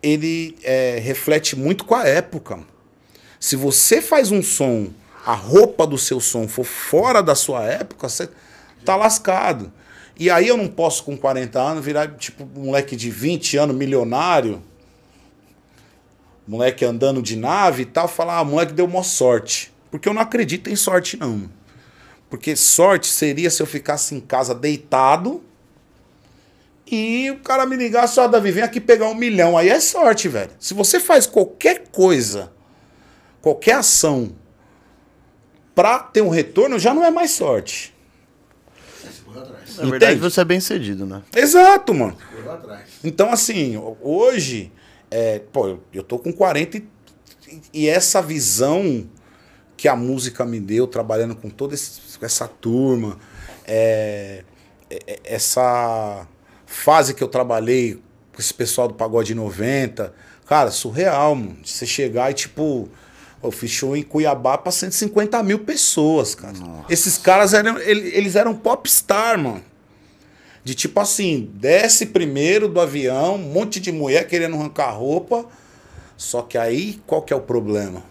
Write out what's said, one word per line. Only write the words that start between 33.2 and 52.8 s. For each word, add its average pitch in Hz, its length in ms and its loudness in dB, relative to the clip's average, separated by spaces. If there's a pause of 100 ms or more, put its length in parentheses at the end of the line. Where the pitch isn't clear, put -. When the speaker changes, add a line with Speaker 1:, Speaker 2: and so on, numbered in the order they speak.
Speaker 1:
qualquer 156 360 2
ação 139 600 0 (1400)
pra 220 240 4
ter - 220 0
um 196 80 2
retorno, 202 500 2
já 226 140 2
não 330 120 2
é 330 60 6
mais 339 200 0
sorte. - 640 -4 (1120)
Speaker 2:
É, - 20 -20
você - 140 -20
correu 107 220 -20
atrás. - 340 -20
Speaker 3:
Na - 60 -6
verdade, 131 300 4
Speaker 1:
Entende? 170 160 0
Speaker 3:
você 180 120 0
é 175 40 4
bem 175 140 0
cedido, 101 460 -6
né? 95 160 -12 (140)
Speaker 1:
Exato, 359 580 6
mano. 113 240 -2
Speaker 2:
Você - 180 -20
correu - 160 -14
atrás. - 380 -18 (140)
Speaker 1:
Então, 185 280 2
assim, 165 460 -2 (240)
hoje, 147 720 0 (400)
é, 113 260 -2
pô, 107 300 -4
eu, 92 160 -8 (100)
eu 95 100 -10
tô 123 140 -8
com 170 160 -8
quarenta 175 440 0
e, 208 100 -14 (840)
e 151 160 -2
essa 180 360 2
visão 135 840 -2 (680)
que - 120 0
a 135 80 4
música 123 500 -4
me 117 140 -6
deu, 107 280 0
trabalhando 113 480 -4
com 107 140 -16
toda 143 240 -8
esse, - 440 -14
com - 80 -14
essa 117 220 -4
turma, 117 680 -2 (480)